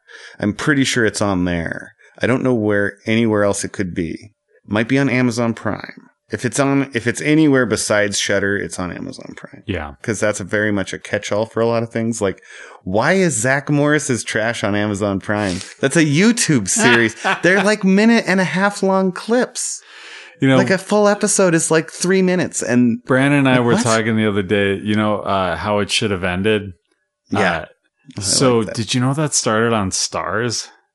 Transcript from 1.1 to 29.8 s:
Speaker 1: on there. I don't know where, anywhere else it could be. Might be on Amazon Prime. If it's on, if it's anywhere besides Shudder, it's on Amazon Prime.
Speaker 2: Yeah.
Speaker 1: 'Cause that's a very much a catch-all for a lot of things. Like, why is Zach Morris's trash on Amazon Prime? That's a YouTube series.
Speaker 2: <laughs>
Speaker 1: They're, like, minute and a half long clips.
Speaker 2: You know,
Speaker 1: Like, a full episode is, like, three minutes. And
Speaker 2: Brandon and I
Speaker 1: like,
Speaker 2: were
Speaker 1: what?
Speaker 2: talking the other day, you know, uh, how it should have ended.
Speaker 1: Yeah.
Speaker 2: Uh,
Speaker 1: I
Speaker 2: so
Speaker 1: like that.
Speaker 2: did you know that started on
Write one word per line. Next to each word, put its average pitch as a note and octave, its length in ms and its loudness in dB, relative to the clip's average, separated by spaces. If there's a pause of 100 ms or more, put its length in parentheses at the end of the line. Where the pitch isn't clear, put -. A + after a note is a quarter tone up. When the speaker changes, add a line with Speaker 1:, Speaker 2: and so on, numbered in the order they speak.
Speaker 1:
on F#2+ 240 0
there. F2 460 -6 (280)
I - 60 0
don't B2 160 0
know B2+ 120 2
where, G#2 520 0
anywhere A2 360 2
else G2+ 220 0
it F#2 80 -8
could F2+ 220 -6
be. F2+ 380 -8 (340)
Might G#2+ 220 -2
be C3+ 100 2
on C#3 100 0
Amazon A#2 460 0
Prime. - 420 -8 (340)
If G#2+ 140 -4
it's A#2 140 -4
on, C#3 360 0
if A2+ 120 -4
it's - 140 -2
anywhere D3+ 460 4
besides G#2 520 0
Shudder, G2 380 -2
it's F2+ 220 -8
on F2+ 120 -6
Amazon F2+ 460 -14
Prime. - 300 -20
Speaker 2:
Yeah. D#2 360 -6
Speaker 1:
'Cause G#2+ 180 -4
that's G#2+ 200 0
a G2 40 -8
very G#2+ 280 -2
much F#2+ 200 -2
a - 60 -8
catch-all G#2 480 -4
for A2+ 140 -6
a A#2 60 2
lot A#2 160 0
of A2+ 80 -6
things. A2+ 300 -4
Like, F#2+ 220 -2 (400)
why A2+ 320 2
is F3+ 240 2
Zach C#3 320 0
Morris's D3 540 2
trash A2+ 400 -2
on G2+ 100 0
Amazon G2+ 460 0
Prime? G#2 380 -2 (220)
That's C#3 160 0
a D#3+ 80 4
YouTube D#3 640 2
series. D#3+ 460 2 (160)
Speaker 2:
<laughs> - 120 -2
Speaker 1:
They're, F#3+ 200 4
like, G#3 220 0
minute G#3+ 420 4
and F#3+ 140 2
a F#3 40 2
half F#3 380 -2
long F#3+ 300 2
clips. - 680 -4 (600)
Speaker 2:
You C3+ 80 4
know, C3+ 80 6
Speaker 1:
Like, B2 140 4
a F#3+ 80 2
full G#3 300 2
episode G3+ 460 2
is, D#3+ 160 0
like, E3 200 2
three F#3+ 320 0
minutes. F3+ 400 0
And A#2+ 420 2
Speaker 2:
Brandon C#3 360 2
and C3+ 80 2
I B2+ 100 4
Speaker 1:
like, A#2+ 80 2
Speaker 2:
were A#2+ 80 4
Speaker 1:
what? G#3 100 2
Speaker 2:
talking A2+ 320 2
the A2 120 2
other G2+ 140 0
day, G2 400 0
you G#2 140 0
know, G#2+ 240 0
uh, F#2+ 360 -2
how G#2 220 -2
it G2+ 120 -2
should A2 200 -2
have F#2 140 -2
ended. F#2+ 480 -2 (580)
Speaker 1:
Yeah. F#2 280 0
Speaker 2:
Uh, D#2 60 -10 (540)
Speaker 1:
I - 20 -8
Speaker 2:
so A#2 380 2
Speaker 1:
like A2 100 0
that. - 80 -8
Speaker 2:
did A2 180 -2
you B2+ 60 0
know C3 140 0
that D3+ 200 -2
started A2+ 380 2
on G2+ 180 0